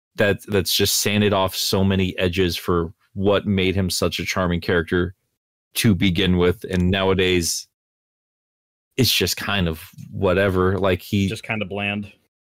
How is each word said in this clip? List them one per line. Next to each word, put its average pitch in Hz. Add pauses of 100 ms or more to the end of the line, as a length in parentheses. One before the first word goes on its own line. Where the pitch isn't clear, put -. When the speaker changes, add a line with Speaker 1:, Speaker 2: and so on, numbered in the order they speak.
(160)
Speaker 1:
that 101
that's 101
just -
sanded 104
off 95
so -
many 95
edges 90
for 85 (200)
what 98
made 95
him 92
such -
a 85
charming 87
character 87 (600)
to 107
begin 90
with, 87
and 90
nowadays 92 (1300)
it's 123
just -
kind 98
of 80 (220)
whatever. 95
Like, 92
he 98
Speaker 2:
Just 110
kinda 107
bland. 101 (360)